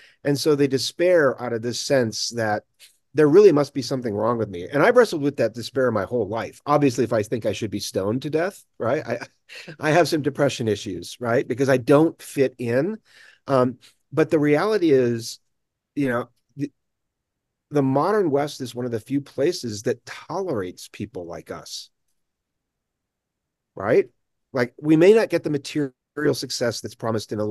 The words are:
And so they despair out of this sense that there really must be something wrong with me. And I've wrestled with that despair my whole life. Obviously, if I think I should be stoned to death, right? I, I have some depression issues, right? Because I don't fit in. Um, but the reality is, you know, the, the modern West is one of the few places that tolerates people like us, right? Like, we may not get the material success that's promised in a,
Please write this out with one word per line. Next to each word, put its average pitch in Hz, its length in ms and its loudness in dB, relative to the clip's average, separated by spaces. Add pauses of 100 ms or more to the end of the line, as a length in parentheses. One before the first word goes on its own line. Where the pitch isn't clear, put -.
(240)
And 143 160 0
so 151 160 2
they 143 120 4
despair 143 720 2
out 123 100 -6
of 113 100 -4
this 120 180 -6
sense 123 500 -2
that 110 340 -2 (500)
there 151 140 4
really 185 240 8
must 143 220 0
be 139 80 -6
something 120 320 -4
wrong 110 240 0
with 104 120 -4
me. 87 220 -10
And 147 120 2
I've 240 140 4
wrestled 214 240 4
with 143 160 -2
that 113 160 0
despair 123 380 -2
my 107 120 0
whole 113 240 -2
life. 110 380 -8
Obviously, 143 380 2
if 113 100 -2
I 107 100 2
think 117 220 -6
I 104 80 0
should 104 180 -6
be 101 80 -6
stoned 107 420 -4
to 151 80 -8
death, 165 340 -4 (140)
right? 127 280 -2
I, 120 140 -6 (600)
I 151 120 0
have 160 160 4
some 160 140 -2
depression 135 460 -2
issues, 98 520 -4
right? 120 280 0
Because 127 220 0
I 131 80 4
don't 147 440 2
fit - 360 -2
in. 131 400 -2 (500)
Um, 127 320 2 (320)
but 156 180 0
the 165 100 2
reality 165 520 2
is, 120 480 0 (560)
you 139 140 -2
know, 123 200 -4 (280)
the, 139 140 -8 (1000)
the 143 100 2
modern 156 500 2
West 143 280 -2
is 120 160 -10
one 123 100 -6
of 120 60 -8
the 117 80 -4
few 139 220 -4
places 135 600 -4
that 117 220 -4
tolerates 143 840 -8
people 92 340 -12
like 82 260 -14
us, - 380 -16 (1900)
right? 123 340 0 (420)
Like, 123 300 -2
we 156 160 4
may 180 160 8
not 220 160 2
get 170 140 -2
the 160 60 -6
material 143 440 -4 (400)
success 123 480 -4
that's 107 140 -12
promised 113 360 -6
in 110 80 -4
a, 107 120 -2